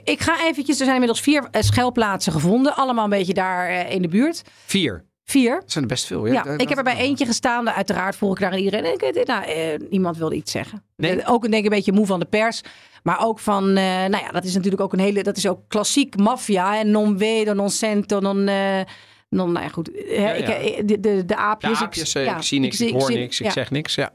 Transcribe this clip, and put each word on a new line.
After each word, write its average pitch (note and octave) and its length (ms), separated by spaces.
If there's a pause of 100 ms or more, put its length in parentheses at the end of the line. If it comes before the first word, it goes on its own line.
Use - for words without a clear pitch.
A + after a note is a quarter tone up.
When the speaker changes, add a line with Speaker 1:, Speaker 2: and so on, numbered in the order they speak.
Speaker 1:
ik D4 160
ga E4 280
eventjes, C#4+ 300
er C4 60
zijn C4+ 100
inmiddels A#3+ 280
vier, C#4 300
eh, G#3+ 100
schuilplaatsen A3+ 720
gevonden. G#3+ 440
Allemaal B3 280
een G#3 60
beetje G3+ 240
daar, F#3 360
eh, F3+ 220
in F#3+ 100
de F3 60
buurt. C4 340 (240)
Speaker 2:
Vier? C3+ 400 (180)
Speaker 1:
Vier. C4 360
Speaker 2:
Dat - 120
zijn D3+ 120
er G3+ 60
best - 160
veel, C#3+ 200
ja. B2 80
Speaker 1:
Ja, B3+ 100
Speaker 2:
Dat, C#3+ 180
Speaker 1:
ik B3+ 60
heb C#4 100
Speaker 2:
dat - 0
Speaker 1:
er C4 60 (100)
bij - 40
eentje C4+ 280
gestaan. A#3 440
Uiteraard F#3+ 460
vroeg G3 180
ik F#3 60
daar F#3 120
aan G3 60
iedereen. G3 280
En - 80
ik, F#4 80
eh, - 240
nou, G#3 200
eh, D#3+ 340 (100)
niemand F3+ 280
wilde D#3 180
iets - 160
zeggen. - 320 (120)
Speaker 2:
Nee? F3 260
Speaker 1:
Eh, - 100
ook A#3+ 120
een, A3 80
denk G#3+ 140
ik, G#3+ 60
een G#3 60
beetje G3 140
moe G#3 140
van F#3 140
de E3+ 60
pers. A3 360 (420)
Maar F3 220
ook A3 140
van, G3+ 280
eh, G3 160
nou F#3+ 400
ja, - 80
dat F3+ 120
is F#3 100
natuurlijk F#3+ 280
ook G3 120
een F#3+ 60
hele, G3 240
dat G#3 140
is F#3+ 100
ook D#3 200
klassiek A3 500
maffia, G3+ 560
hè. A3 100
Non G#3+ 340
vedo, G#3+ 360
non G3+ 160
sento, G#3 500
non, G3 280
eh, G3 320 (500)
non, F#3 220
nou - 140
ja, D#3 60
goed. E3 220
Hè, G#3 300
Speaker 2:
Ja, A3 100
Speaker 1:
ik, F3 140
Speaker 2:
ja. A3 60
Speaker 1:
eh, - 320
de, G#3 140
de, G3 260
de G#3 100
aapjes. G#3+ 360
Speaker 2:
De A3+ 60
Speaker 1:
Ik - 80
Speaker 2:
aapjes, E3 300
eh, C#3 100
Speaker 1:
ja, F#3 100
Speaker 2:
ik D#3+ 80
zie C#3+ 160
niks, C3 220
ik A3+ 120
hoor C3+ 180
niks, A#2+ 280
ik - 60
Speaker 1:
ja. G3+ 60
Speaker 2:
zeg C3 200
niks, D3 240
ja. C#3 200